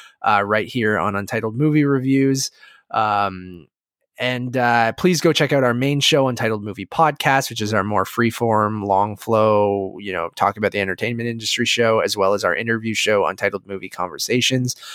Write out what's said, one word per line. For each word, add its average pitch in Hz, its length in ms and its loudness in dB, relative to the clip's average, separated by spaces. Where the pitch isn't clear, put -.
uh, 104 200 4
right 104 240 0
here 107 300 0
on 98 180 0
Untitled 110 400 -4
Movie 151 300 2
Reviews. 135 640 2
Um, 95 800 -2
and, 123 360 -4
uh, 120 380 2
please 180 280 2
go 160 120 2
check 147 180 0
out 139 120 2
our 120 100 2
main 139 260 0
show, 139 280 2
Untitled 110 360 -2
Movie 98 220 -10
Podcast, 147 640 0
which 117 100 -10
is 107 140 -2
our 101 100 2
more 101 220 0
freeform, 110 800 0
long 101 320 0
flow, 104 800 0
you 101 160 -10
know, 85 220 -4
talk 101 200 0
about 107 160 0
the 104 80 -2
entertainment 113 480 -4
industry 117 380 -4
show, 113 340 2
as 98 160 0
well 101 200 2
as 98 80 -4
our 87 120 2
interview 113 380 -2
show, 101 320 2
Untitled 95 400 -2
Movie 95 240 -10
Conversations. 120 840 -2